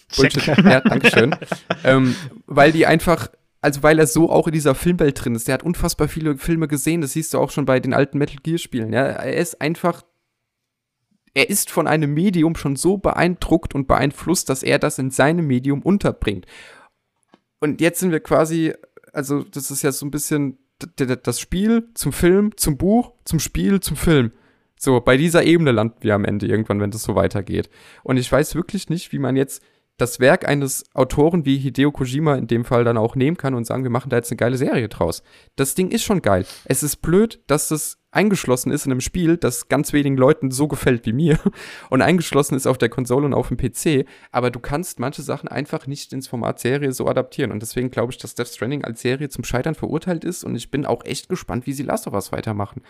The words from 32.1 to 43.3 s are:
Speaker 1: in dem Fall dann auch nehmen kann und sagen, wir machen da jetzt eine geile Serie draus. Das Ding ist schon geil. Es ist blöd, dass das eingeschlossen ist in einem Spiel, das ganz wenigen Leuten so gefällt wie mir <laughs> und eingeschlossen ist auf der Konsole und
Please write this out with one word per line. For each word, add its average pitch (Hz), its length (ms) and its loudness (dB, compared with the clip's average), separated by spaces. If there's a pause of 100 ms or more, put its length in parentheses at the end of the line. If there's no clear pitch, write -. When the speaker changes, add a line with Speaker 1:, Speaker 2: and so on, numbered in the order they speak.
Speaker 1:
in 117 120 -4
dem 120 180 0
Fall 120 180 2
dann 117 140 2
auch 110 180 0
nehmen 139 220 0
kann 135 160 -4
und 120 120 -4
sagen, 120 180 -4
wir 123 60 -4
machen 127 200 -4
da 120 80 0
jetzt 120 120 -2
eine 120 60 -4
geile 120 220 0
Serie 131 320 -2
draus. - 340 -4 (320)
Das 135 180 0
Ding 185 160 0
ist 226 140 -2
schon 185 180 0
geil. 95 240 2 (200)
Es - 180 0
ist 147 140 -4
blöd, 196 500 2
dass 147 220 0
das - 280 -6 (140)
eingeschlossen 147 640 0
ist 147 120 -4
in 135 60 0
einem 127 80 0
Spiel, 170 380 0
das - 320 -4
ganz 135 240 0
wenigen 139 240 2
Leuten 131 340 4
so 139 160 0
gefällt 135 380 0
wie 110 80 0
mir 147 260 2 (240)
<laughs> - 260 -20
und 131 120 2
eingeschlossen 151 540 2
ist 131 120 -2
auf 123 100 2
der 113 120 0
Konsole 127 360 -2
und 139 80 -2